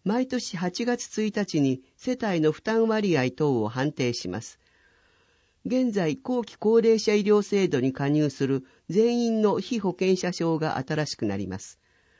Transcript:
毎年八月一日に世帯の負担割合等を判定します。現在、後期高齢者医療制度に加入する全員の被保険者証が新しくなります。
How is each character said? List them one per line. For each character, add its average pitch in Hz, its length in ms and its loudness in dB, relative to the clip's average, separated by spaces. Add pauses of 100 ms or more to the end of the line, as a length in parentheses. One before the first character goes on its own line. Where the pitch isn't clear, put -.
毎 247 240 -2
年 247 280 -6
八 180 280 -4
月 233 380 -4
一 214 120 -2
日 190 260 -2
に 131 200 0 (160)
世 254 260 -4
帯 185 180 0
の 156 120 4
負 - 120 -10
担 226 220 2
割 214 300 2
合 131 140 2
等 135 320 0
を 104 60 -2
判 131 240 -2
定 123 200 0
し 90 160 -8
ま 92 140 -6
す。 - 160 -20 (1080)
現 247 280 0
在、 165 240 0
後 247 260 -4
期 - 160 -14
高 226 220 4
齢 226 180 4
者 208 160 0
医 208 80 4
療 208 200 4
制 196 260 2
度 147 100 0
に 131 140 2
加 139 160 -2
入 151 200 2
す 139 180 -4
る 131 180 -2 (240)
全 233 320 2
員 226 220 0
の 202 180 2
被 233 180 -4
保 190 200 -2
険 190 180 2
者 180 160 -2
証 165 260 0
が 156 180 -2
新 151 300 -2
し - 80 -8
く - 100 -6
な 98 120 0
り 98 100 -4
ま 92 140 -8
す。 - 180 -20 (420)